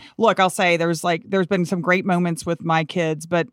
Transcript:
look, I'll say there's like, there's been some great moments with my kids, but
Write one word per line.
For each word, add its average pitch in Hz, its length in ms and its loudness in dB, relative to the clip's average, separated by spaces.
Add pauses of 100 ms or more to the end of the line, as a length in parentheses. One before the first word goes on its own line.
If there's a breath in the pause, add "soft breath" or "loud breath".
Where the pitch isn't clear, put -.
(160 loud breath)
look, 208 220 4
I'll 185 100 4
say 175 280 2
there's 170 260 0
like, 165 240 -2
there's 190 200 0
been 180 180 0
some 180 160 -2
great 180 240 0
moments 175 400 0
with 170 180 -4
my 160 220 0
kids, 160 400 -4
but 170 280 -2